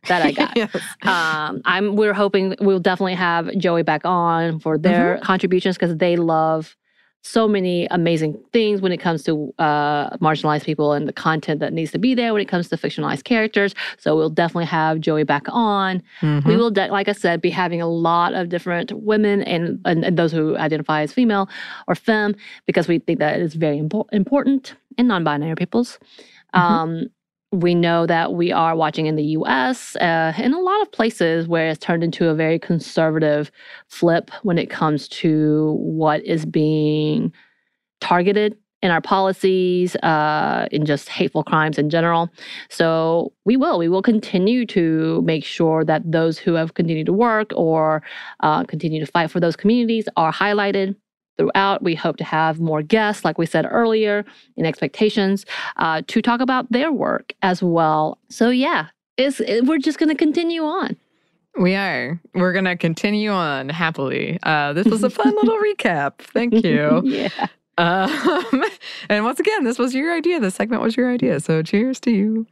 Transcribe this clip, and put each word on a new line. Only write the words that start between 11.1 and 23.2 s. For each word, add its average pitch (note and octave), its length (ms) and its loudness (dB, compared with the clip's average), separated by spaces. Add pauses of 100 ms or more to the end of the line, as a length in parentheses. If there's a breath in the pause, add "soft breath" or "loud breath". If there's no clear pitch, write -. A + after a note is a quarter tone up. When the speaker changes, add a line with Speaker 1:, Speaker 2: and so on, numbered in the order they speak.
Speaker 1:
content D#3+ 460 -2
that D#3 140 -4
needs D#3+ 180 -4
to E3 60 -6
be B3 160 2
there A#3 200 0
when G#3 100 0
it F#3+ 40 -6
comes F3 220 -2
to E3 80 -4
fictionalized D3 460 -6
characters. G#3+ 500 0 (240 loud breath)
So D#3 180 0
we'll D#3+ 140 2
definitely E3+ 360 0
have D#3+ 340 0
Joey D3+ 240 0
back D3 260 -2
on. G3 540 0 (180 loud breath)
Speaker 2:
Mm-hmm. D3 260 2
Speaker 1:
We E3 80 6
will, A#3 140 4
de-, G3 220 0
like G3+ 160 0
I G#3 60 0
said, E3+ 280 0
be F3 80 0
having E3+ 320 -2
a E3+ 60 -2
lot E3+ 480 2
of F3 140 -4
different F3 420 -4 (100)
women G#3 400 2
and, E3+ 440 -2
and, E3 200 2
and E3 140 0
those E3 140 2
who D#3 220 0
identify D#3 460 -2
as D3+ 120 -4
female G#3 360 2 (380 loud breath)
or F3+ 80 0
femme, G#3+ 400 0 (320 loud breath)
because E3 200 2
we E3+ 120 2
think - 180 -2
that D3+ 220 0